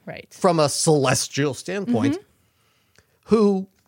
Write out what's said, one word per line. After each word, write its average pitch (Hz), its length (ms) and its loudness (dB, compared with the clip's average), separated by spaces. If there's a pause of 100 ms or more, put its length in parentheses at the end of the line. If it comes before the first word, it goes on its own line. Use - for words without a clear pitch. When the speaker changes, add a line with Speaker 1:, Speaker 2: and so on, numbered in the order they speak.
Speaker 1:
right. - 260 -14
Speaker 2:
from 170 300 2
a 147 80 4
celestial 135 840 0
standpoint, 226 600 -4
Speaker 1:
Mm-hmm. - 1160 -12
Speaker 2:
who 202 340 2 (200)